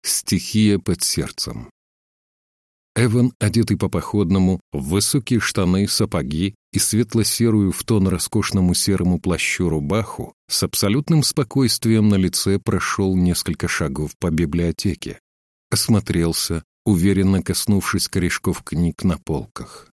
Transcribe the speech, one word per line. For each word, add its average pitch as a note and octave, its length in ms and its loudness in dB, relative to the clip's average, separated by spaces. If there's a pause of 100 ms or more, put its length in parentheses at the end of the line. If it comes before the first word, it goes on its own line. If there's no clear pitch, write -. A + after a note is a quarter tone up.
Стихия G#2 720 0
под E2+ 260 -2
сердцем. - 640 -6 (1200)
Эван, A#2+ 460 2
одетый G#2+ 380 2
по-походному, F#2+ 800 0 (140)
в C#2+ 160 -6
высокие A2 500 0
штаны, F#2+ 480 0
сапоги F2 680 -2 (200)
и F#2+ 60 0
светло-серую G#2+ 920 2
в - 140 -6
тон G2 240 2
роскошному F#2 640 0
серому F2+ 480 0
плащу F2 480 -2
рубаху, D#2+ 640 -4 (160)
с - 140 -2
абсолютным C3 600 0
спокойствием A2+ 880 2
на G2+ 60 6
лице F#2+ 440 0
прошел F#2+ 560 -2
несколько F2+ 540 0
шагов D2+ 500 -4
по F2+ 120 -2
библиотеке. E2 880 -2 (540)
Осмотрелся, E2+ 960 0 (180)
уверенно F#2+ 580 4
коснувшись - 680 -2
корешков F2+ 540 -2
книг E2 420 -2
на F2 120 2
полках. - 800 -10